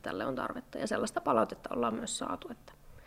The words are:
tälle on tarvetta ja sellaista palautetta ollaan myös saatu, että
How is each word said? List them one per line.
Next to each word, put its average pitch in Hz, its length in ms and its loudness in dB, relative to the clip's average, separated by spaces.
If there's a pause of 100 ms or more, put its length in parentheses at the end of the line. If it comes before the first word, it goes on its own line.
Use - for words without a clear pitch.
tälle - 240 -2
on 180 100 0
tarvetta - 420 -4
ja - 100 0
sellaista 208 340 0
palautetta - 520 4
ollaan 117 220 4
myös - 220 -4
saatu, - 340 -4
että - 220 -14 (340)